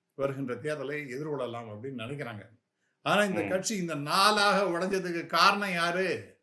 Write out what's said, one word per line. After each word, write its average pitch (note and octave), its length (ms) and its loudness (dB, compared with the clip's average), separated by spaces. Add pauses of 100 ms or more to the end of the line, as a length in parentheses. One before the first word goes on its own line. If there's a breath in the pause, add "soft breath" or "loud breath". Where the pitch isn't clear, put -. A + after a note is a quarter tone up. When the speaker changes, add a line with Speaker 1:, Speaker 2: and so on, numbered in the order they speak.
(140)
Speaker 1:
வருகின்ற C3+ 400 -4
தேர்தலை D3 520 -6
எதிர்கொள்ளலாம் B2 640 -6
அப்படின்னு A2+ 360 -10
நினைக்கிறாங்க. A#2+ 440 -10 (540)
ஆனா F#3 220 4
இந்த F3+ 180 0
Speaker 2:
ம். - 60 -4
Speaker 1:
கட்சி F#3+ 280 -2
இந்த E3+ 180 -4
நாலாக G3 680 4
உடைஞ்சதுக்கு F3 640 0
காரணம் G3 460 4
யாரு? E3+ 720 0